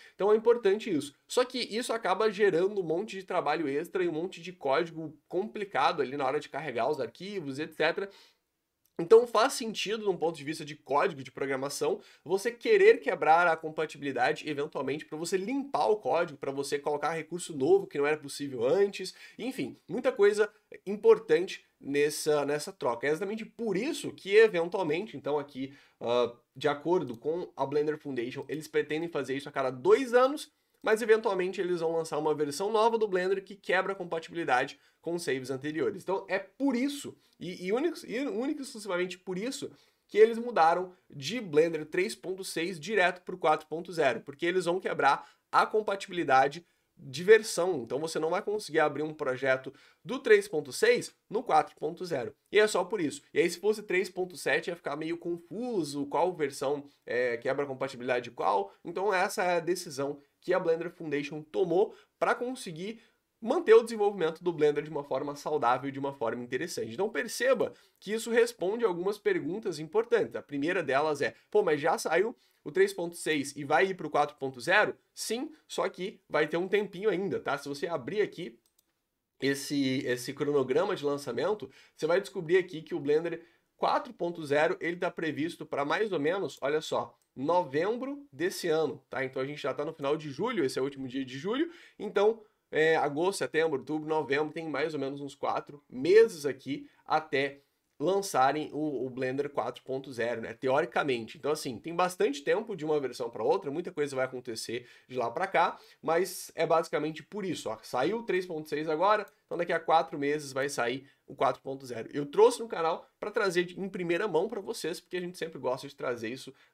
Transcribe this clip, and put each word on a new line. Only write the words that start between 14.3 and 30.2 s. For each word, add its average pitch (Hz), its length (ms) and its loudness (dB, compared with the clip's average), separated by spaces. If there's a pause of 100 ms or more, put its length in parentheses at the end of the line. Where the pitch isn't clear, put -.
eventualmente 143 560 -4
pra - 100 -12
você 175 220 -2
limpar 240 480 -2
o 214 120 4
código, 151 420 0
pra - 120 -4
você 139 280 -4
colocar 147 320 -2
recurso 165 440 -8
novo 170 300 4
que - 140 -6
não 143 80 2
era 151 100 2
possível 139 480 -6
antes, 190 480 2 (240)
enfim, 202 400 -6 (100)
muita 247 240 0
coisa 208 400 4 (320)
importante 208 800 4 (160)
nessa, 147 640 2
nessa 151 300 -4
troca. 127 320 -2
É 143 60 2
exatamente 202 340 -4
por 214 320 -4
isso 285 340 -4
que 196 240 -4
eventualmente, 180 800 4
então 147 220 -2
aqui, 135 380 -8 (260)
ah, 117 320 2 (220)
de 139 120 -2
acordo 143 480 0
com 165 400 -6
a 135 120 -2
Blender 151 320 0
Foundation, 127 500 -6
eles 151 180 -8
pretendem 151 420 -2
fazer 135 280 -4
isso 139 100 -8
a 143 40 -10
cada 135 180 -2
dois 214 460 4
anos, 269 360 4 (300)